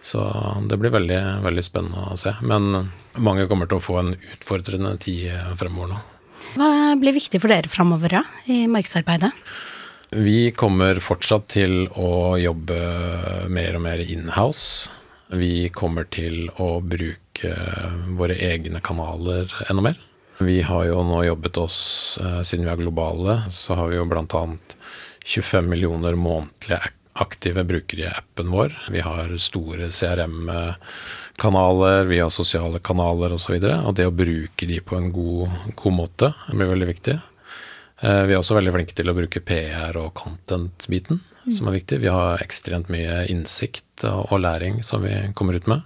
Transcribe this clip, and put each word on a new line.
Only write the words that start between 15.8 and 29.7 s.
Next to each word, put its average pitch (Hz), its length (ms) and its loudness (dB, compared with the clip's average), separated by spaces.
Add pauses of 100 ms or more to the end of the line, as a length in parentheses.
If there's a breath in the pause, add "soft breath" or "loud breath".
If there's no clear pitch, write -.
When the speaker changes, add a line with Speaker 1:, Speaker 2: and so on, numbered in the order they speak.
Speaker 1:
til 82 460 -6 (100)
å 85 160 0
bruke 87 720 -6 (640)
våre 90 240 0
egne 82 420 -2
kanaler 85 680 -4 (160)
enda 98 160 2
mer. 139 140 2 (420)
Vi 92 240 4
har 87 240 2
jo 87 160 2
nå 87 240 2
jobbet 85 320 0
oss, 85 200 -2 (440)
eh, 87 240 -2
siden 87 160 -2
vi 85 80 0
er 82 80 -2
globale, 85 640 0 (100)
så 90 240 -4
har 87 160 0
vi 87 60 0
jo 87 100 0
blant 82 320 -2
annet 82 380 -6 (480 loud breath)
tjuefem 95 420 0
millioner 85 480 0
månedlige 85 640 -2
ak-, - 160 -6 (200)
aktive - 520 -2
brukere 87 400 -4
i 85 80 -8
appen - 400 -6
vår. 120 160 2 (240)
Vi 90 80 0
har 82 360 -4
store 85 520 -4